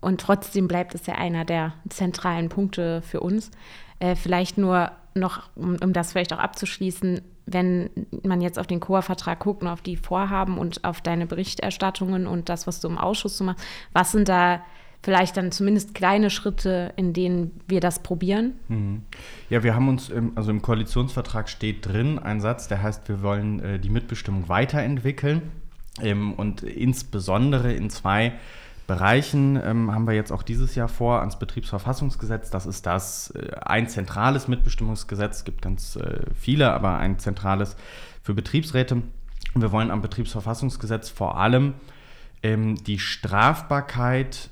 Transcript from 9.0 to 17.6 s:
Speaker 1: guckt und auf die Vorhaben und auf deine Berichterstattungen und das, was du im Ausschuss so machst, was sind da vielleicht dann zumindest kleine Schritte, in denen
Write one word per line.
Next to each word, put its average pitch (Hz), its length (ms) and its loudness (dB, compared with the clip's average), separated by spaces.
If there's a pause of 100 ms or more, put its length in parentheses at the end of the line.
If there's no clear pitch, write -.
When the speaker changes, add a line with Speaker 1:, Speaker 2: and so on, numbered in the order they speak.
Speaker 1:
guckt 202 220 -2
und 175 60 -2
auf 170 140 -8
die 180 140 -6
Vorhaben 190 640 0
und 170 260 -4
auf 175 160 -2
deine 170 260 0
Berichterstattungen 185 1000 -2
und 170 220 -2
das, 170 180 -2
was 175 140 -4
du 170 80 -4
im 170 100 -2
Ausschuss 196 380 -2
so 196 80 -2
machst, 185 180 -2 (300)
was 175 200 4
sind 208 160 4
da 175 340 4 (400)
vielleicht 185 340 4
dann 185 160 0
zumindest 202 420 2
kleine 202 360 4
Schritte, 185 680 0
in 185 160 2
denen 175 380 2 (180)